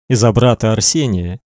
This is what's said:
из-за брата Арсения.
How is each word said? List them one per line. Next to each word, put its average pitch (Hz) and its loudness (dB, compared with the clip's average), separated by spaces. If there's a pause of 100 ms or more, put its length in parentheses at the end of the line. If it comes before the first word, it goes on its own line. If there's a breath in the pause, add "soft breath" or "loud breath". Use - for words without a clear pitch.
из-за 117 2
брата 117 2
Арсения. 104 -2